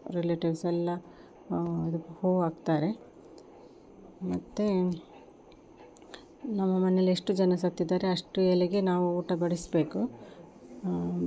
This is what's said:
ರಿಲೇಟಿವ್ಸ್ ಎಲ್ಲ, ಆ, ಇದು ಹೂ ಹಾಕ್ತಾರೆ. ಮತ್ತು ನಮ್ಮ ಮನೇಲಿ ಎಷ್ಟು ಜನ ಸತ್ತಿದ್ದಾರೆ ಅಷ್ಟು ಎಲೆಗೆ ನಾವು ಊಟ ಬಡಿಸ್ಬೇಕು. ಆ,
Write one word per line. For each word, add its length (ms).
ರಿಲೇಟಿವ್ಸ್ 560
ಎಲ್ಲ, 220
ಆ, 380
ಇದು 100
ಹೂ 200
ಹಾಕ್ತಾರೆ. 760
ಮತ್ತು 720
ನಮ್ಮ 400
ಮನೇಲಿ 260
ಎಷ್ಟು 220
ಜನ 220
ಸತ್ತಿದ್ದಾರೆ 540
ಅಷ್ಟು 320
ಎಲೆಗೆ 400
ನಾವು 360
ಊಟ 160
ಬಡಿಸ್ಬೇಕು. 640
ಆ, 420